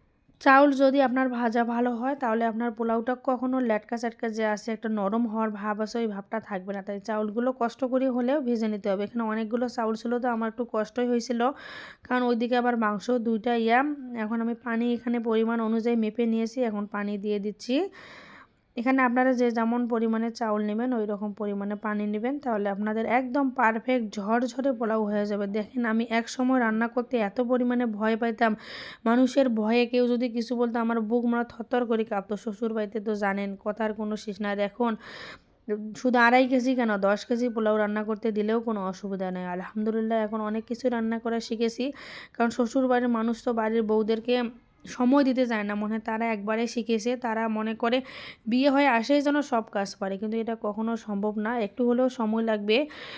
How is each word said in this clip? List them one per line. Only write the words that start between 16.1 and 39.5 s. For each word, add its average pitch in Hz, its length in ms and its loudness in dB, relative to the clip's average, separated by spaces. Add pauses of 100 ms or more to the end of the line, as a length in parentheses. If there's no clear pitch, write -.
নিয়েছি, 226 380 0
এখন 208 240 -2
পানি 202 300 -4
দিয়ে 208 220 -2
দিচ্ছি। 214 360 -4 (1000)
এখানে 262 240 2
আপনারা 254 320 4
যে 247 180 4
যেমন 233 360 0
পরিমাণে 226 440 0
চাউল 214 340 -2
নেবেন, 220 280 -2
ওই 220 120 0
রকম 208 280 -4
পরিমাণে 202 440 -4
পানি 208 300 -4
নেবেন, 214 320 -2
তাহলে 214 300 -2
আপনাদের 214 400 -2
একদম 254 400 2
পারফেক্ট 233 640 2
ঝরঝরে 240 600 0
পোলাও 220 300 0
হয়ে 208 220 0
যাবে। 208 220 -2
দেখেন, 208 380 -4
আমি 226 240 2
এক 226 200 0
সময় 254 300 2
রান্না 226 280 2
করতে 240 320 -2
এত 202 220 -2
পরিমাণে 247 460 2
ভয় 220 300 0
পাইতাম, 226 340 2 (520)
মানুষের 254 460 4
ভয়ে 220 380 2
কেউ 247 200 2
যদি 240 220 2
কিছু 233 260 -4
বলতো, 233 240 0
আমার 233 220 0
বুক 233 240 2
মনে 233 140 2
হয় 240 100 -4
থরথর 247 360 -2
করে 220 200 2
কাঁপতো। 202 320 -4
শ্বশুর 220 360 -4
বাড়িতে 214 260 -4
তো 214 160 -2
জানেন, 202 420 -2
কথার 214 360 -4
কোনো 214 240 -4
শেষ 208 220 -10
নাই। 208 120 -2
আর 202 80 -2
এখন 202 320 0 (1040)
শুধু 247 240 2
আড়াই 247 280 8
কেজি 254 280 2
কেন, 233 220 2
দশ 202 280 2
কেজি 240 240 0
পোলাও 220 280 2
রান্না 208 260 0
করতে 214 280 -4
দিলেও 214 300 0
কোনো 226 240 -2
অসুবিধা 190 460 -6
নেই। 180 160 -6
আলহামদুলিল্লাহ, 214 760 -2